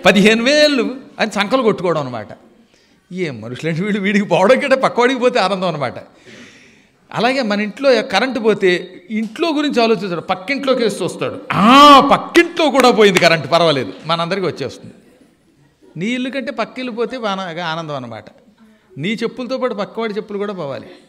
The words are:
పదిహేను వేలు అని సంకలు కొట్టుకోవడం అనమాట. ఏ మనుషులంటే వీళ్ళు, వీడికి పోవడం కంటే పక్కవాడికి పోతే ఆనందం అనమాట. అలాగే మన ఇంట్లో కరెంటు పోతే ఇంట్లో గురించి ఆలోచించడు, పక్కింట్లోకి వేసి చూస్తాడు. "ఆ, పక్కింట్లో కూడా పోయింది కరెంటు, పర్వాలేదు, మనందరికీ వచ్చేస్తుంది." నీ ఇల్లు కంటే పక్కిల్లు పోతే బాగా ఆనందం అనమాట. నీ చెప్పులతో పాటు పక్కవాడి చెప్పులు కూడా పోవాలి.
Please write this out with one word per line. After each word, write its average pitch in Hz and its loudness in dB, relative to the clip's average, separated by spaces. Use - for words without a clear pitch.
పదిహేను 208 4
వేలు 269 2
అని 208 -2
సంకలు 208 -2
కొట్టుకోవడం 175 0
అనమాట. 120 -10
ఏ 180 -4
మనుషులంటే 123 -6
వీళ్ళు, 208 -2
వీడికి 208 2
పోవడం 185 4
కంటే 269 0
పక్కవాడికి 240 0
పోతే 247 2
ఆనందం 185 -2
అనమాట. 147 -4
అలాగే 262 0
మన 208 -2
ఇంట్లో 226 2
కరెంటు 233 -2
పోతే 190 0
ఇంట్లో 226 -4
గురించి 277 0
ఆలోచించడు, 190 -2
పక్కింట్లోకి 262 -2
వేసి 196 -4
చూస్తాడు. - -6
"ఆ, 269 8
పక్కింట్లో 330 2
కూడా 247 4
పోయింది 202 4
కరెంటు, 165 2
పర్వాలేదు, 160 2
మనందరికీ 170 -4
వచ్చేస్తుంది." - -8
నీ 170 -6
ఇల్లు 247 -4
కంటే 269 -8
పక్కిల్లు 247 -8
పోతే 233 -6
బాగా 190 -6
ఆనందం 160 -6
అనమాట. 113 -12
నీ 156 -4
చెప్పులతో 233 -6
పాటు 240 -4
పక్కవాడి 208 -8
చెప్పులు 208 -8
కూడా 202 -6
పోవాలి. 135 -10